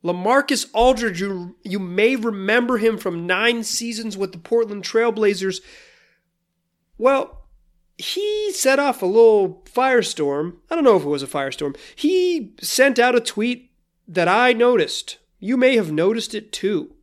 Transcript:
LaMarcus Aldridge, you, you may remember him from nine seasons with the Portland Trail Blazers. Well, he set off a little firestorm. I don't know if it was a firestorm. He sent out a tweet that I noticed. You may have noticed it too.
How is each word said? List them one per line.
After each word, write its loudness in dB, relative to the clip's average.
LaMarcus -2
Aldridge, 2
you, -8
you -8
may 0
remember -2
him 0
from -6
nine 0
seasons -8
with -6
the -16
Portland -2
Trail 0
Blazers. 0
Well, 0
he -4
set 2
off -2
a -4
little 4
firestorm. -2
I -4
don't 0
know 8
if 2
it -4
was -2
a -8
firestorm. -6
He 0
sent 2
out 4
a 4
tweet -4
that 0
I 4
noticed. 0
You -2
may 4
have 0
noticed 0
it -10
too. -4